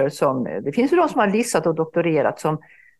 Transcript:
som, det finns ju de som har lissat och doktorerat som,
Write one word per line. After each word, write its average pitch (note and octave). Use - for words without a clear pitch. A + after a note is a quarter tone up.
som, C3+
det -
finns C4+
ju F4
de D#4+
som D4
har G#3
lissat G3+
och D#3+
doktorerat D#3+
som, D#3